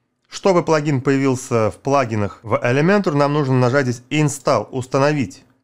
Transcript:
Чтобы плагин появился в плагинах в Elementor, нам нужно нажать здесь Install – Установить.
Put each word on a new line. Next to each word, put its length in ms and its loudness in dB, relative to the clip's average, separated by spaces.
Чтобы 380 0
плагин 380 0
появился 680 0
в 40 -12
плагинах 680 -2
в 120 -4
Elementor, 580 0
нам 220 0
нужно 240 0
нажать 260 2
здесь 240 -4
Install – 640 -2
Установить. 720 -2